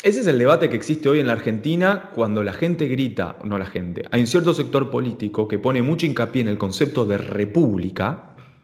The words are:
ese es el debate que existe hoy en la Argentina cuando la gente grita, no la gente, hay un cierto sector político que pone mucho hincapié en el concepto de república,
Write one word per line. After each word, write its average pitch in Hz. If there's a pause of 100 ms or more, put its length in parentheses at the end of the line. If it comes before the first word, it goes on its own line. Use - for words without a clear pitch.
ese 214
es 226
el 139
debate 151
que 120
existe 151
hoy 151
en 131
la 117
Argentina 165
cuando 107
la 101
gente 165
grita, 123
no 104
la 95
gente, 87
hay 120
un 120
cierto 170
sector 135
político 110
que 104
pone 127
mucho 160
hincapié 123
en 110
el 104
concepto 107
de 101
república, 101 (300)